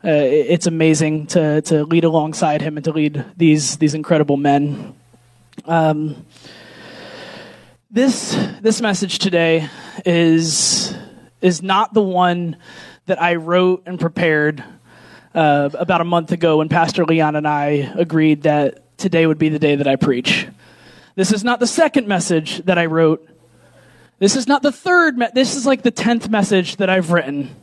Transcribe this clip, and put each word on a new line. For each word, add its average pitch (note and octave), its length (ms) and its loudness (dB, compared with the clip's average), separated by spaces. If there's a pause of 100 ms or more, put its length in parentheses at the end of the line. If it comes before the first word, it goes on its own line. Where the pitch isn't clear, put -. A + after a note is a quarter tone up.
uh, F3 60 0
it, D3 400 2
it's E3+ 160 0
amazing D#3 600 0
to, D#3 340 0
to D3+ 220 0
lead E3 200 2
alongside D#3 560 0
him D3+ 160 -6
and C#3+ 80 -10
to D#3+ 80 -2
lead D3 320 -2 (100)
these, D3+ 440 2
these D3+ 160 0
incredible D3+ 420 0
men. C#3+ 580 0 (720)
Um, D#3 640 -2 (1600)
this, B3 460 0 (240)
this A3 220 2
message G3 380 0
today E3 500 0 (340)
is, E3 920 0 (480)
is F3 200 0
not G3 320 0
the G#3+ 80 4
one F3 540 0 (480)
that F3+ 180 -2
I F3 140 0
wrote F3+ 500 0
and F3 140 -10
prepared, D#3 640 -2 (680)
uh, D3 400 2
about E3+ 260 -2
a E3 40 -2
month E3+ 280 -2
ago E3 260 2
when D#3 100 0
Pastor E3 360 0
Leon D#3 320 0
and D3+ 100 -4
I D3 480 -2
agreed D#3 480 0
that D3 560 -2
today E3+ 280 0
would D#3 120 0
be D#3 120 0
the D3+ 80 -4
day D3 180 2
that C#3 100 -2
I C3+ 100 2
preach. C3 520 -2 (640)
This F#3+ 180 0
is G#3 120 -2
not A#3+ 160 0
the B3 60 2
second C#4 420 0
message E3 560 -2
that F3 140 2
I E3+ 80 0
wrote. D#3+ 400 2 (920)
This G3 160 2
is B3 140 -4
not C#4 140 2
the C#4+ 100 0
third E4+ 440 2
me-, A#3+ 180 0
this B3+ 200 0
is, C4+ 120 -4
like, C4+ 160 0
the A#3+ 80 2
tenth A#3 380 -2
message G3+ 480 0
that F#3+ 140 -2
I've F3+ 220 0
written C#3+ 500 -2